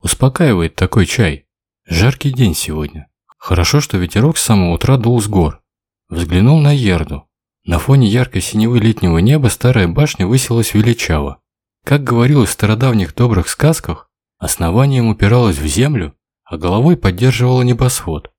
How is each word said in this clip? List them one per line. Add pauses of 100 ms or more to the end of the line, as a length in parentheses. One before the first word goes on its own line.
Успокаивает
такой
чай. (420)
Жаркий
день
сегодня. (300)
Хорошо,
что
ветерок
с
самого
утра
дул
с
гор. (480)
Взглянул
на
Ерду. (360)
На
фоне
яркой
синевы
летнего
неба
старая
башня
высилась
величаво. (460)
Как
говорилось
в
стародавних
добрых
сказках, (300)
основанием
упиралась
в
землю, (280)
а
головой
поддерживала
небосвод.